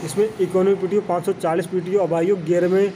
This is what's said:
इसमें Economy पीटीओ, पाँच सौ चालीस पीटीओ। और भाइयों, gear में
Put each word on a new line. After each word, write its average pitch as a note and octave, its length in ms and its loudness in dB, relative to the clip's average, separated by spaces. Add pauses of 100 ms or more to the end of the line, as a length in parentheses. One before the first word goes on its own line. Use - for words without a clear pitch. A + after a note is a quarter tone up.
इसमें G3 240 0 (120)
Economy F#3+ 360 2
पीटीओ, F#3 260 -2
पाँच F3 240 -2
सौ G3 80 0
चालीस E3+ 320 -2
पीटीओ। F3+ 340 -2
और F3 80 0
भाइयों, E3+ 360 0
gear E3+ 240 2
में F#3+ 280 2